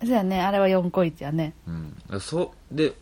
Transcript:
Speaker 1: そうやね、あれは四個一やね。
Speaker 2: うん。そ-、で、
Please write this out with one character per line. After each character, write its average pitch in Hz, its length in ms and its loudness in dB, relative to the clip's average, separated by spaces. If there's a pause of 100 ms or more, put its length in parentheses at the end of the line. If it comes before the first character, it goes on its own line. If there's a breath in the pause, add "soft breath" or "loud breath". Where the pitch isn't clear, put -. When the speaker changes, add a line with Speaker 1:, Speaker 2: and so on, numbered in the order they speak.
Speaker 1:
そ 233 60 -2
う - 20 0
や 233 140 4
ね、 185 180 0
あ 196 100 2
れ 202 80 2
は 196 80 6
四 185 220 4
個 185 140 2
一 165 180 -2
や 143 100 -6
ね。 156 220 -2 (140)
Speaker 2:
う 85 40 -8
ん。 82 480 -8
そ-、 165 340 -4 (180)
で、 147 300 0